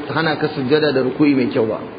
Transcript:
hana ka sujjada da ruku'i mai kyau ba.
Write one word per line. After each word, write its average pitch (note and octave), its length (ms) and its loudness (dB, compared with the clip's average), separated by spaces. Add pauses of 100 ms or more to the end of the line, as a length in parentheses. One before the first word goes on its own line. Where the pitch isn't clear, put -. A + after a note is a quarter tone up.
(140)
hana D#3 220 0
ka D3+ 120 -2
sujjada D3 440 0
da C3 100 2
ruku'i C#3+ 320 2
mai B2+ 140 2
kyau A#2+ 180 0
ba. G#2 120 -4 (200)